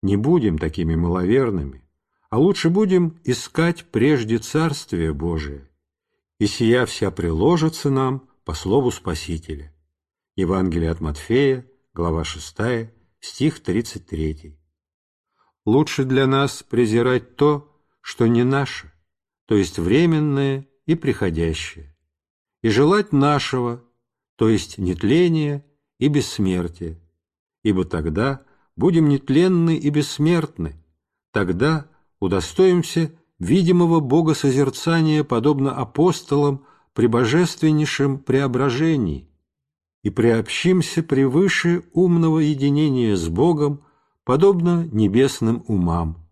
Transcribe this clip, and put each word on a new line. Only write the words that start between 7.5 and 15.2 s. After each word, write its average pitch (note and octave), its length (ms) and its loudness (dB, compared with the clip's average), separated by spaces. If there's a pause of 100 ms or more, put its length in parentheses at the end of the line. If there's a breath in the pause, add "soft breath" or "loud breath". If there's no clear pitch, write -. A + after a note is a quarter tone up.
нам C3+ 400 -2 (160)
по E2+ 100 -8
слову A#2 380 0
Спасителя. D#2+ 840 -10 (600)
Евангелие F2 540 0
от E2 100 -6
Матфея, B2 680 -2 (280)
глава E2 280 -4
шестая, A2+ 720 -6 (240)
стих - 420 -4
тридцать G#2 460 -6
третий. D#2 540 -8 (1040)